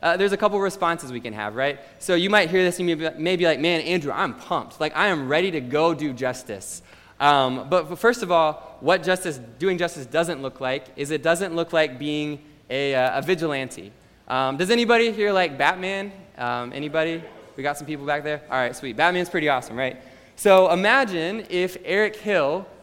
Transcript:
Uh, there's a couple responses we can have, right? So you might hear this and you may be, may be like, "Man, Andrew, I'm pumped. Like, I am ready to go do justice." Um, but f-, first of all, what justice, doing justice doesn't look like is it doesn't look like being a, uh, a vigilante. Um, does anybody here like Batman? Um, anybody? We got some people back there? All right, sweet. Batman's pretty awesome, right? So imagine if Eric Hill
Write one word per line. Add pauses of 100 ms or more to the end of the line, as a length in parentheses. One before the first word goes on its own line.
Uh,
there's
a
couple
responses
we
can
have,
right? (200)
So
you
might
hear
this
and
you
may
be,
may
be
like,
"Man,
Andrew,
I'm
pumped.
Like,
I
am
ready
to
go
do
justice." (380)
Um,
but
f-,
first
of
all,
what
justice, (200)
doing
justice
doesn't
look
like
is
it
doesn't
look
like
being (280)
a,
uh,
a
vigilante. (360)
Um,
does
anybody
here
like
Batman? (260)
Um,
anybody? (340)
We
got
some
people
back
there?
All
right,
sweet.
Batman's
pretty
awesome,
right? (340)
So
imagine
if
Eric
Hill (180)